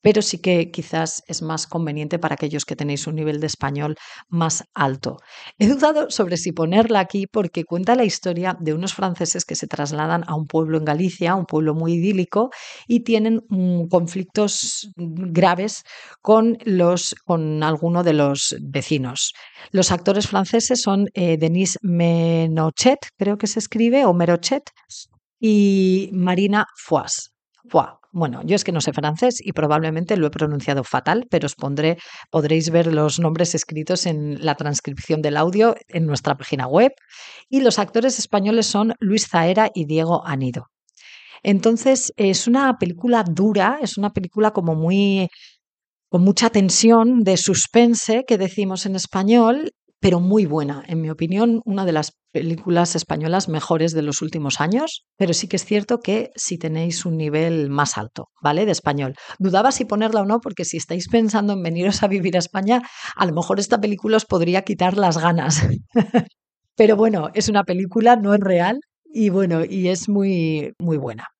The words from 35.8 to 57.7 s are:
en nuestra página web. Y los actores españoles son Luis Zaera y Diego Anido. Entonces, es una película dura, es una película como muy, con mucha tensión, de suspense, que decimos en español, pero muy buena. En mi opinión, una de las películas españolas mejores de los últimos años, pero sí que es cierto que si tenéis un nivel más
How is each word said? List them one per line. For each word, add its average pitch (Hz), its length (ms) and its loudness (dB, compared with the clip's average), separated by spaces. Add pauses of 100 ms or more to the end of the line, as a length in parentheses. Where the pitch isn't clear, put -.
en 165 180 -2
nuestra 143 300 -2
página 135 320 -6
web. 202 240 4 (580)
Y 269 120 2
los 233 180 4
actores 233 400 0
españoles 214 460 0
son 220 340 0
Luis 208 300 0
Zaera 185 440 2
y 165 120 -4
Diego 160 420 0
Anido. 135 380 -4 (760)
Entonces, 233 760 2
es 196 280 0
una 254 320 2
película 214 460 0
dura, 196 580 2
es 226 160 -4
una 202 120 -2
película 214 420 -2
como 170 240 -2
muy, 190 540 2 (800)
con 175 120 4
mucha 202 280 4
tensión, 226 720 4
de 190 160 4
suspense, 226 880 2
que 226 100 2
decimos 190 480 -4
en 190 120 -4
español, 226 760 2 (300)
pero 180 180 4
muy 190 260 4
buena. 147 420 -2
En 165 120 -4
mi 156 100 -4
opinión, 202 540 0
una 196 220 -2
de 170 80 0
las 151 180 -2 (220)
películas 170 600 0
españolas 165 520 -2
mejores 165 460 -2
de 160 80 -2
los 147 200 -4
últimos 151 380 -6
años, 247 460 -2 (120)
pero 175 160 0
sí 180 140 -4
que - 80 -6
es 185 80 -4
cierto 214 360 -2
que 226 360 -4
si - 220 -8
tenéis 165 480 -4
un 165 100 -2
nivel 156 540 0
más 143 280 0